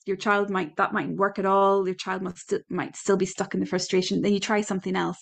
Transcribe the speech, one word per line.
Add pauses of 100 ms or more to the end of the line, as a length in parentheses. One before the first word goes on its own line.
your
child
might,
that
mightn't
work
at
all.
Your
child
must
sti-, (120)
might
still
be
stuck
in
the
frustration.
Then
you
try
something
else.